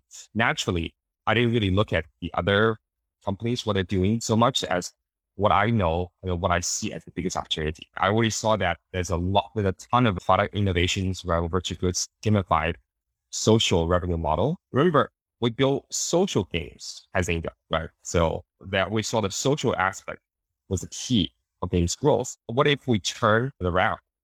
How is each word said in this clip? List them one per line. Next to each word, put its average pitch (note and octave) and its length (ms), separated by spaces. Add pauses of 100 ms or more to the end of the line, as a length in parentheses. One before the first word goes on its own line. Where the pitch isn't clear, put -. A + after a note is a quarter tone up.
(340)
naturally, G#2+ 640 (320)
I A2 60
didn't A#2 180
really G#2+ 200
look G2+ 220
at E2 120 (160)
the E2+ 120
other G2+ 440 (460)
companies, A#2 420
what G#2+ 80
they're F#2+ 100
doing G2+ 380
so A2+ 140
much A#2+ 280
as F2+ 280 (440)
what G2 160
I G2+ 180
know F2+ 420 (120)
and F2+ 160
what F#2 120
I F2 100
see - 320
as E2 100
the - 80
biggest E2 240
opportunity. - 640
I F#2 100
already A2 220
saw A2 260
that F2+ 220 (160)
there's F2+ 160
a E2+ 80
lot, F#2+ 360
there's G#2 140
a F#2 60
ton A#2+ 340
of G2 100
product F#2+ 380
innovations F#2+ 680
around E2+ 240
virtual F2+ 280
goods, - 300 (160)
gamified F2 520 (560)
social G#2+ 560
revenue F2 280
model. E2 420 (140)
Remember, D3 400 (300)
we B2 80
built C3+ 440
social E3+ 520
games - 680
as F#2 140
Zynga, E2 220 (200)
right? D#2+ 200 (120)
So E2+ 440 (220)
that F#2+ 220
we G#2+ 140
saw - 160
the G2 100
social C3+ 460
aspect - 460 (480)
was F#2+ 120
the F2+ 60
key - 460 (280)
of F#2 80
games F2 260
growth. C3 500
What C3+ 220
if C#3+ 200
we A2+ 120
turn A#2 600
it F2+ 60
around, F2+ 340 (240)